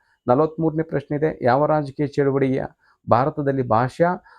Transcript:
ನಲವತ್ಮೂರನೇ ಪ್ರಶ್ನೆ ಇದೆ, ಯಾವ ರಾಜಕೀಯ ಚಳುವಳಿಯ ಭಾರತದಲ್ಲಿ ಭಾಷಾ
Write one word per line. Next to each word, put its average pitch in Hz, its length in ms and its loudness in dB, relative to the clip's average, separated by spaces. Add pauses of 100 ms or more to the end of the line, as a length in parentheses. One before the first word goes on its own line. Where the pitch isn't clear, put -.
(260)
ನಲವತ್ಮೂರನೇ 156 560 0
ಪ್ರಶ್ನೆ 147 340 -6
ಇದೆ, 151 260 -2
ಯಾವ 139 240 2
ರಾಜಕೀಯ 151 400 -2
ಚಳುವಳಿಯ 135 580 0 (460)
ಭಾರತದಲ್ಲಿ 135 520 0
ಭಾಷಾ 127 600 0 (140)